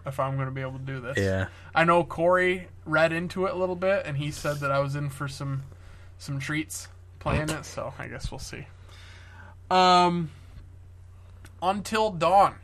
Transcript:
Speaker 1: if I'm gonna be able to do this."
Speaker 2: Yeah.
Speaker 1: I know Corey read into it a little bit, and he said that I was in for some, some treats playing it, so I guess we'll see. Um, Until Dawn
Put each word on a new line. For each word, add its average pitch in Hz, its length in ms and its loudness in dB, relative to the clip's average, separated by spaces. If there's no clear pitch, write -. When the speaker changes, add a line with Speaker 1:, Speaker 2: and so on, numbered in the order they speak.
Speaker 1:
if 139 160 -6
I'm 135 160 0
gonna 135 140 -2
be 135 100 -6
able 131 120 -6
to 135 60 -10
do 135 220 -8
this." 123 180 -6
Speaker 2:
Yeah. 95 280 0
Speaker 1:
I 160 100 4
know 170 200 4
Corey 180 640 2
read 160 280 2
into 175 340 -2
it 156 80 -2
a - 20 -6
little 180 200 -2
bit, 190 280 0
and 143 140 -4
he 147 120 -4
said 147 300 -4
that 139 100 0
I 139 100 2
was 139 160 -2
in 147 120 -4
for 139 200 -6
some, 139 340 -6
some 139 200 -6
treats 151 500 -6
playing 151 280 0
it, 156 160 -4
so - 340 -8
I 120 100 -10
guess 120 220 -6
we'll 131 100 -12
see. - 260 -12
Um, 180 600 6
Until 202 480 0
Dawn 170 540 4